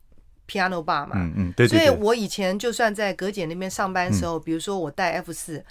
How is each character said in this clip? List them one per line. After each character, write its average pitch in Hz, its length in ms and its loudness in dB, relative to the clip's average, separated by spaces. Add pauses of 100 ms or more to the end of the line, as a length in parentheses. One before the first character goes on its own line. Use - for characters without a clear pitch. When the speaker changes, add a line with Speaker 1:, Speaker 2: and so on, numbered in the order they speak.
(480)
Speaker 1:
piano 185 360 -2
bar 151 220 -2
嘛， - 100 -12
Speaker 2:
嗯， 87 200 -2
嗯， 92 180 -2
对， 120 140 6
对， 320 120 6
对。 320 60 6
Speaker 1:
所 269 100 8
以 220 40 -4
我 214 160 4
以 214 120 -2
前 190 300 -2
就 240 140 -2
算 214 220 2
在 202 200 -2
葛 190 160 -4
姐 196 160 -4
那 160 80 -6
边 190 160 -6
上 190 220 -2
班 185 180 0
的 202 80 4
时 175 80 2
候， 165 140 -2
Speaker 2:
嗯。 - 40 -4
Speaker 1:
比 165 100 -4
如 165 60 -2
说 196 200 -4
我 151 100 -4
带 170 240 0
F 170 200 -6
四， 156 380 -10